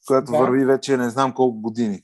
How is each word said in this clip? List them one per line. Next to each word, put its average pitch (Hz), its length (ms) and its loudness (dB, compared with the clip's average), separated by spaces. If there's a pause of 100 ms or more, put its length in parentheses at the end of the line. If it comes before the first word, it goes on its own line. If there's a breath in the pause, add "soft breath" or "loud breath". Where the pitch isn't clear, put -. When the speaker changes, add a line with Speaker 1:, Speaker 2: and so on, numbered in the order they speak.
Speaker 1:
която 131 240 2
Speaker 2:
Да. 120 60 0
Speaker 1:
върви 131 280 2
вече 135 320 2
не 123 120 0
знам 127 240 -2
колко 127 280 0
години. 110 420 -4